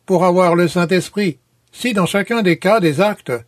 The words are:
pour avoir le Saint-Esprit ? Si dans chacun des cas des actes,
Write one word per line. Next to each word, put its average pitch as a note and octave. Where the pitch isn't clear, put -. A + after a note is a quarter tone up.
pour F3+
avoir F3+
le F3
Saint-Esprit ? F3+
Si A#3+
dans G3
chacun G3+
des F3
cas G#3
des D#3
actes, G3